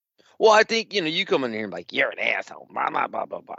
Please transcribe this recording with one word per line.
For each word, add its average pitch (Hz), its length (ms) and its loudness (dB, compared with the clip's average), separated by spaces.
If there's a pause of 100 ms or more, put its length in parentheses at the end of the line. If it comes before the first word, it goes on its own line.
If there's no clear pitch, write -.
(380)
Well, 220 140 8
I 214 120 8
think, 220 300 -4
you 202 80 -2
know, 156 60 -2
you 175 180 -4
come 147 200 0
in 117 80 -4
here 107 100 -6
and 101 80 -8
like, 87 220 -14
"You're 131 160 0
an 90 100 -12
asshole, 104 500 -4
blah, 131 200 -4
blah, 135 180 -4
blah, 104 180 -6
blah, 92 140 -10
blah." - 200 -16